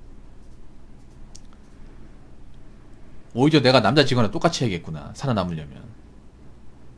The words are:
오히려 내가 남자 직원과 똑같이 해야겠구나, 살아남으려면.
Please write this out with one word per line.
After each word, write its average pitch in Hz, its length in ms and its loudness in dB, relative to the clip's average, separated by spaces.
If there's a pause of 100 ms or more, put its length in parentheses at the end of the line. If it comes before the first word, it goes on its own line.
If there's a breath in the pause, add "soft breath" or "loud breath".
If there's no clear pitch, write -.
(3250)
오히려 147 260 6
내가 123 200 8
남자 135 240 6
직원과 123 260 4
똑같이 160 340 0
해야겠구나, 92 500 -4
살아남으려면. 87 680 -4 (1160)